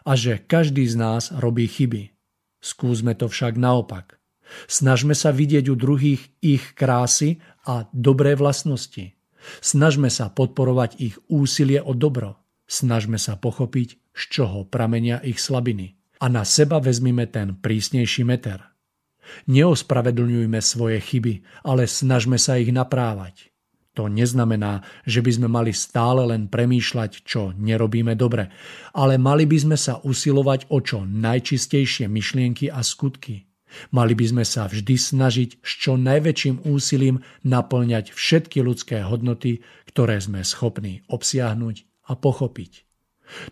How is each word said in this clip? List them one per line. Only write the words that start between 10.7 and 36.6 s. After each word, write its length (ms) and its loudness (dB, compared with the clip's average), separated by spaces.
ich 320 -8
úsilie 560 2
o 80 -6
dobro. 480 -2
Snažme 480 0
sa 160 -4
pochopiť, 800 -6
z 160 -12
čoho 320 -2
pramenia 640 -2
ich 160 -6
slabiny. 560 -4
A 80 2
na 160 0
seba 320 4
vezmime 480 2
ten 320 -6
prísnejší 640 -2
meter. 400 -2
Neospravedlňujme 1120 2
svoje 400 -2
chyby, 640 -4
ale 240 2
snažme 480 2
sa 240 2
ich 80 2
naprávať. 800 -2
To 160 -4
neznamená, 720 0
že 160 2
by 60 4
sme 80 2
mali 240 0
stále 560 0
len 240 -4
premýšľať, 720 -2
čo 320 -6
nerobíme 560 0
dobre, 400 0
ale 240 4
mali 320 4
by 80 4
sme 240 2
sa 240 -6
usilovať 640 0
o 160 0
čo 240 -6
najčistejšie 960 0
myšlienky 640 -2
a 160 -4
skutky. 640 -6
Mali 160 4
by 240 2
sme 80 0
sa 240 -4
vždy 320 0
snažiť 500 0
s 60 -10
čo 160 0
najväčším 720 0